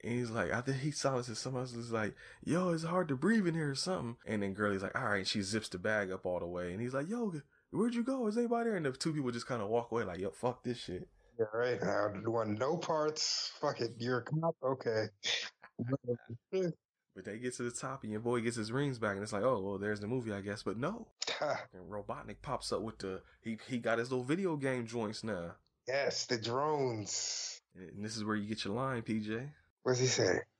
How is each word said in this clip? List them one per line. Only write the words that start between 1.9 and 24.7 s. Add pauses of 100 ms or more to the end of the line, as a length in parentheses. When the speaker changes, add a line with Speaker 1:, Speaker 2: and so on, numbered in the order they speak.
Speaker 1:
like, (300)
"Yo,
it's
hard
to
breathe
in
here,"
or
something. (100)
And
then
Girlie's
like,
"All
right."
And
she
zips
the
bag
up
all
the
way.
And
he's
like,
"Yo, (380)
where'd
you
go?
Is
anybody
there?"
And
the
two
people
just
kinda
walk
away
like,
"Yo,
fuck
this
shit." (300)
Speaker 2:
Yeah,
right.
I (200)
want
no
parts.
Fuck
it.
You're
a
cop?
Okay. (720)
<laughs> (420)
Speaker 1:
But
they
get
to
the
top
and
your
boy
gets
his
rings
back.
And
it's
like,
"Oh,
well,
there's
the
movie,
I
guess."
But
no. (220)
Speaker 2:
Ha. (100)
Speaker 1:
And
Robotnik
pops
up
with
the, (180)
he, (120)
he
got
his
little
video
game